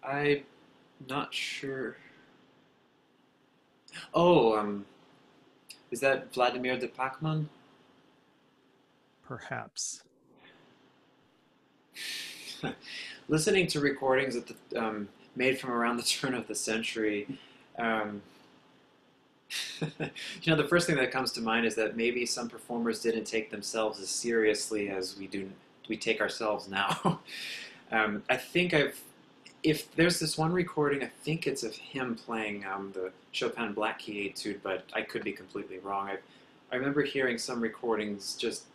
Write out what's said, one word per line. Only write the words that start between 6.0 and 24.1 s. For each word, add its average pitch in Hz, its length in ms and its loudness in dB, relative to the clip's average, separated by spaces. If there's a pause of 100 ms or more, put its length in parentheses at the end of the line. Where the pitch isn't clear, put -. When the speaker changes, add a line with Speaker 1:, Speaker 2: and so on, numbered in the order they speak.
Speaker 1:
that 135 340 2
Vladimir 127 440 2
de 117 100 -4
Pachmann? 151 600 -2 (1700)
Speaker 2:
Perhaps. - 800 -8 (2500)
Speaker 1:
<laughs> - 120 -4 (540)
Listening 175 400 6
to 151 120 0
recordings 135 540 4
at 117 140 -4
the, 113 360 -6
um, 107 240 -4 (280)
made 131 220 2
from 131 120 -6
around 120 260 2
the 117 60 -4
turn 127 320 0
of 117 140 -4
the 107 60 -4
century, 107 840 -2 (400)
um, 107 420 0 (1600)
<laughs> - 0 -
you - 680 -6
know, 160 80 8
the 147 100 4
first - 200 4
thing 156 100 4
that 127 160 2
comes 131 200 0
to 120 80 -6
mind 113 240 2
is 110 120 2
that 110 200 0
maybe 120 300 2
some 117 220 -4
performers 117 520 -2
didn't 113 240 2
take 110 260 -2
themselves 107 500 -2
as 95 100 -8